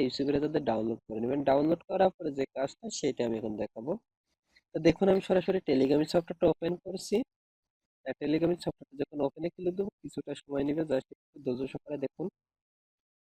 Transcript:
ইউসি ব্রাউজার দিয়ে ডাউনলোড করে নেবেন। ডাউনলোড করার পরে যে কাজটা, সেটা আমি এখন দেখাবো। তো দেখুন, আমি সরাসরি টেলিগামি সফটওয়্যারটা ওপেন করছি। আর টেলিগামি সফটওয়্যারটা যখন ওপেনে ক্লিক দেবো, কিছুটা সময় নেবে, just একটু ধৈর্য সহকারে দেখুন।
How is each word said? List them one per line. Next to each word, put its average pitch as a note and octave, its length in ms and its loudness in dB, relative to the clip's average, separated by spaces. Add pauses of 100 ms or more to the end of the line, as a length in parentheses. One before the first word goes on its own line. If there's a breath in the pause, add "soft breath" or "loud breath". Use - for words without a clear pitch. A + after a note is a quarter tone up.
ইউসি C3 240 0
ব্রাউজার D3 260 2
দিয়ে D3 160 0
ডাউনলোড A2+ 380 0
করে A2 160 -6
নেবেন। C3 160 0 (100)
ডাউনলোড D3 400 4
করার F#3 260 4
পরে D#3+ 220 -6
যে C3+ 60 2 (120)
কাজটা, C3+ 300 -6 (140)
সেটা B2+ 280 0
আমি A2+ 140 0
এখন G#2+ 220 -4
দেখাবো। A#2 300 -6 (840 soft breath)
তো E3 120 -4
দেখুন, E3+ 260 4
আমি F#3+ 140 2
সরাসরি F#3 320 2 (100)
টেলিগামি C#3+ 440 4
সফটওয়্যারটা F3 400 2
ওপেন E3+ 200 -2 (120)
করছি। F#3+ 300 -6 (880)
আর C3 160 -6
টেলিগামি D#3+ 420 2
সফটওয়্যারটা - 380 -8
যখন D3 260 -6
ওপেনে D#3 280 -6
ক্লিক F3+ 220 -4
দেবো, G3+ 140 -2 (120)
কিছুটা - 280 -10 (100)
সময় C#3 260 -2
নেবে, D3+ 240 0
just C3 220 -2
একটু - 320 -20
ধৈর্য B2+ 180 -2 (100)
সহকারে D3 320 -8
দেখুন। D#3+ 220 -6 (960)